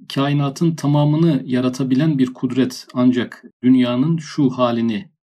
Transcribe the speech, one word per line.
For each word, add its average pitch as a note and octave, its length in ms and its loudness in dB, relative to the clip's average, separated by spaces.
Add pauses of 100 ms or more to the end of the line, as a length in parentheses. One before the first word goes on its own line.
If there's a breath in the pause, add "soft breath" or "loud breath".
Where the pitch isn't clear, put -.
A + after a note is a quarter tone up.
(140)
kainatın C#3+ 640 0
tamamını D3 680 2
yaratabilen C3 720 0
bir B2+ 160 0
kudret B2 600 -4
ancak B2 500 0 (200)
dünyanın B2+ 540 2
şu D3 320 -2
halini, A#2 640 -2 (140)